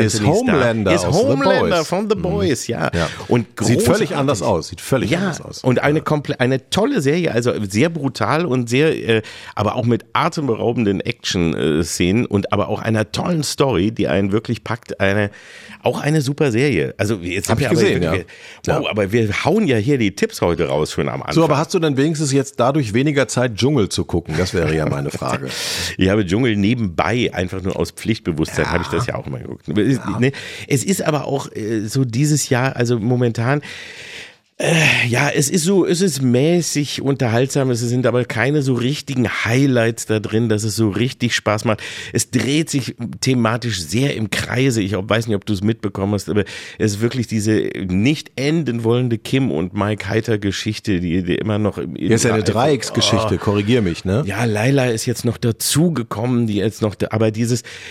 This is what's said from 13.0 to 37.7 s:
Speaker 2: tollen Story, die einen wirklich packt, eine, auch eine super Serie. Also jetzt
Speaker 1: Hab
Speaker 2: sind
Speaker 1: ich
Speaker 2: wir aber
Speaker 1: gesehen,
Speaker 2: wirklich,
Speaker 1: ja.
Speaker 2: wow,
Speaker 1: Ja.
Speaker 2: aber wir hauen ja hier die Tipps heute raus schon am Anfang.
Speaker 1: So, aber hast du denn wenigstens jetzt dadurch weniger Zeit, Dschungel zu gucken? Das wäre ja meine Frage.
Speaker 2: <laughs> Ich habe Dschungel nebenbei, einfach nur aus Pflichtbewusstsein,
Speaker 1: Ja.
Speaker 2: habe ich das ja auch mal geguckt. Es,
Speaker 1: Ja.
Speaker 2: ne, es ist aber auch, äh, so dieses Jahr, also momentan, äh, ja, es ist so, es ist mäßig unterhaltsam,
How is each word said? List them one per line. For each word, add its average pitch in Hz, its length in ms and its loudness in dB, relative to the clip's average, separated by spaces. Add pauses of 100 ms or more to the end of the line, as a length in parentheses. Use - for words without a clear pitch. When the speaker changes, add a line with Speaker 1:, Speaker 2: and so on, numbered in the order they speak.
Speaker 2:
tollen 175 320 -2
Story, 113 480 0
die 110 160 -2
einen 98 240 2
wirklich 107 320 -2
packt, - 380 -8
eine, 101 300 2 (520)
auch - 180 -2
eine 156 200 2
super 139 320 0
Serie. 104 460 0
Also 104 180 -2
jetzt 92 340 -4
Speaker 1:
Hab 110 80 2
Speaker 2:
sind - 0 -
Speaker 1:
ich - 40 -2
Speaker 2:
wir - 80 0
aber 170 100 2
Speaker 1:
gesehen, 180 220 2
Speaker 2:
wirklich, 85 240 -2 (400)
Speaker 1:
ja. - 100 2
Speaker 2:
wow, - 80 -2
Speaker 1:
Ja. - 60 -4
Speaker 2:
aber 98 200 0
wir 110 340 0
hauen 202 220 2
ja 127 100 2
hier 127 220 2
die 101 160 2
Tipps - 260 -4
heute 85 280 2
raus 73 240 0
schon 73 160 -2
am 64 140 -4
Anfang. 76 120 -4
Speaker 1:
So, 165 80 6
aber 156 160 4
hast 160 160 -2
du 180 60 0
denn 151 160 0
wenigstens 147 360 0
jetzt 135 280 0
dadurch 127 320 2
weniger 135 340 2
Zeit, 123 280 0
Dschungel 113 340 2
zu 90 160 -2
gucken? 80 320 -2
Das 92 160 0
wäre 80 240 2
ja 78 100 0
meine 71 240 -2
Frage. 65 380 -4 (240)
Speaker 2:
<laughs> - 240 -6
Ich 92 140 2
habe 107 160 2
Dschungel 107 300 0
nebenbei, 104 760 0
einfach 90 300 -4
nur 92 140 -4
aus 85 160 -2
Pflichtbewusstsein, - 760 -2
Speaker 1:
Ja. - 60 -4
Speaker 2:
habe 87 120 0
ich - 60 -8
das 85 160 0
ja - 80 -4
auch - 120 -8
mal 67 140 -8
geguckt. - 260 -14 (120)
Es, 127 180 4
Speaker 1:
Ja. 101 220 -4
Speaker 2:
ne, 127 140 2 (360)
es 127 160 0
ist 190 180 0
aber 151 240 -2
auch, 139 280 -4
äh, 107 320 -4
so 131 180 0
dieses 139 460 0
Jahr, 131 260 0
also 123 220 2
momentan, 123 640 0 (1000)
äh, 156 120 2 (340)
ja, 127 220 2
es 139 180 0
ist 156 160 0
so, 190 220 4
es 175 160 0
ist 139 180 0
mäßig 143 800 2
unterhaltsam, 131 680 0